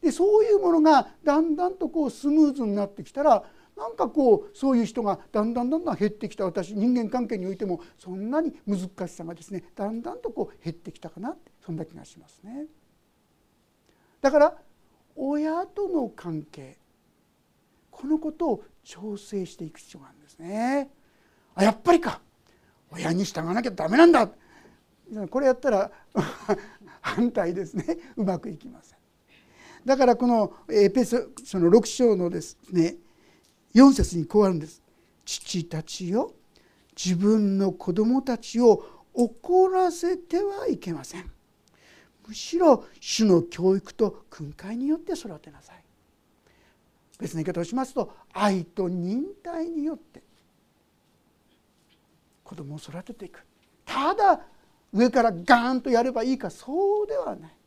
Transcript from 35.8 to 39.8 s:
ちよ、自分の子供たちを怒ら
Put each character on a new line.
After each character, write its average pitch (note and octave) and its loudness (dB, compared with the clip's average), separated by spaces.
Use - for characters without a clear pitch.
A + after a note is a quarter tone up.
ち - -12
よ、 B3 -4
自 F3+ -2
分 G3+ 2
の G3 0
子 F3+ -8
供 A3 2
た B3 -4
ち - -6
を A#3 8
怒 F4 2
ら F#4 2